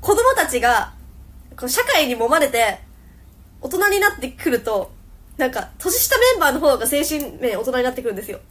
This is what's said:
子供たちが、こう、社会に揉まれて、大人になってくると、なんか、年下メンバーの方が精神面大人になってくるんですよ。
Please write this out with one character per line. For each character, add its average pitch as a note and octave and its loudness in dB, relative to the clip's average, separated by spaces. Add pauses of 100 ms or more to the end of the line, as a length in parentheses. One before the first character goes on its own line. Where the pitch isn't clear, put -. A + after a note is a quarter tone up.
子 G4+ 2
供 A#4+ 4
た D#4+ 2
ち B3 -4
が、 A#3 0 (600)
こ B3 -10
う、 - -6
社 A4 0
会 B4 2
に B3 -4
揉 A3+ -2
ま D4+ 4
れ D4 2
て、 A#3 0 (800)
大 - -10
人 F#4 0
に G4 2
な G4 2
っ - -12
て B3+ -8
く - -6
る A#3+ 0
と、 G#3 -4 (460)
な C4 0
ん - -2
か、 - -8
年 - -2
下 - 2
メ B4 4
ン - -4
バ D#4 4
ー - -2
の D#4 -2
方 C#4 4
が C#4 -4
精 C#4+ 0
神 D4+ -6
面 A#3 -2
大 A3+ -6
人 B3+ -2
に B3+ 0
な B3+ 0
っ B3+ -10
て B3+ -10
く - -6
る G#3+ -4
ん - -8
で G3+ -8
す - -14
よ。 G3+ -12 (120)